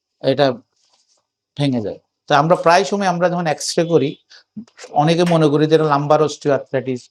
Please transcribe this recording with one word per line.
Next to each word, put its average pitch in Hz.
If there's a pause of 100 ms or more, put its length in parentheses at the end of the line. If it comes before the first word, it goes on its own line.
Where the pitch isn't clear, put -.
(220)
এটা 139 (1040)
ভেঙে 135
যায়। 92 (280)
তো 147
আমরা 160
প্রায় 180
সময় 202
আমরা 175
যখন 170
এক্স-রে 156
করি, 143 (760)
অনেকে 165
মনে 165
করি 151
যে 156
এটা 156
লাম্বার 147
অস্টিওআর্থ্রাইটিস 135